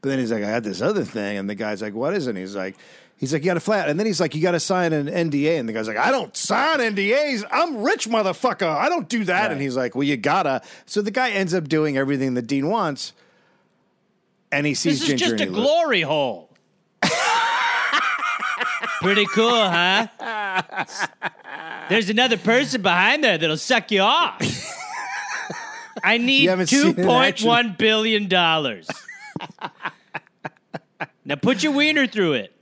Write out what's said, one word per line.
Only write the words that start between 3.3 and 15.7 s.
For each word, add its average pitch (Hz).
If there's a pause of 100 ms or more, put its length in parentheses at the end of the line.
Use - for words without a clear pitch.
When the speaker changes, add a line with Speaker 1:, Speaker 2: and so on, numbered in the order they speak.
Speaker 1:
like, 147
"You 175
gotta 175
fly 202
out." 147
And 151
then 214
he's 185
like, 156
"You 156
gotta 175
sign 175
an 147
N 170
D 143
A." 165
And 117
the 110
guy's 110
like, 107
"I 175
don't -
sign 277
N 226
D 202
As. 277
I'm 285
rich, 285
motherfucker. 208
I 160
don't 330
do 226
that." 180
Speaker 2:
Right. 214
Speaker 1:
And 139
he's 135
like, 127
"Well, 139
you 143
gotta." 143 (240)
So -
the 208
guy 254
ends 190
up 160
doing 151
everything 135
that 123
Dean 139
wants, 185 (1400)
and 143
he 139
sees 147
Speaker 2:
This -
is 330
Speaker 1:
Ginger -
Speaker 2:
just -
Speaker 1:
and -
Speaker 2:
a -
Speaker 1:
he -
lo- 208
Speaker 2:
glory 294